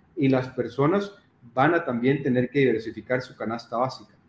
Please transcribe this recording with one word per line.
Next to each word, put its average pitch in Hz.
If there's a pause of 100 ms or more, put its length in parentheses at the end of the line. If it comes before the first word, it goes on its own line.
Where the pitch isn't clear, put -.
(160)
y 139
las 127
personas 151 (400)
van 147
a 165
también 131
tener 123
que 143
diversificar 120
su -
canasta 113
básica. - (160)